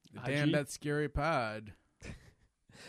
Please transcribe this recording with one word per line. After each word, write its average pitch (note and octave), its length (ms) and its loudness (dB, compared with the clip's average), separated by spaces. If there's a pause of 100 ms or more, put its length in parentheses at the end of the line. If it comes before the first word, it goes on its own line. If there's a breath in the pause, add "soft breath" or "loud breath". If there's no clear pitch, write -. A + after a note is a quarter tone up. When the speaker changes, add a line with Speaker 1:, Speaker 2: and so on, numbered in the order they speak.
(140)
Speaker 1:
The G#2+ 80 -10
Damn C#3 220 2
Speaker 2:
I - 40 6
G? D#3 60 6
Speaker 1:
That C#3+ 180 2
Scary D3 380 0
Pod. A2+ 640 0 (1160 loud breath)